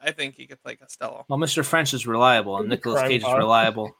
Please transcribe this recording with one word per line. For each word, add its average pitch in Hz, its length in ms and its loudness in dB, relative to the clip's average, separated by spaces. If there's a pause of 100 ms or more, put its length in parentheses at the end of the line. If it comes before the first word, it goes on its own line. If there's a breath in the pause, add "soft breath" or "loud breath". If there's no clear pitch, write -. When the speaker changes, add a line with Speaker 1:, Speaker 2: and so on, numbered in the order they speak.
Speaker 1:
I 151 80 -4
think 139 240 -8
he 131 120 -20
could 135 160 -20
play 120 140 -14
Costello. - 520 -14
Speaker 2:
Well, 139 100 -2
Mister 160 240 -2
French 147 320 0
is 120 120 -6
reliable, 113 520 2
and 104 80 -2
Speaker 3:
He's 113 60 -2
a 117 40 -2
Speaker 2:
Nicolas 117 240 -2
Speaker 3:
crime 131 100 0
Speaker 2:
Cage 123 120 0
is - 20 -8
Speaker 3:
boss. 127 140 2
Speaker 2:
reliable. 110 600 2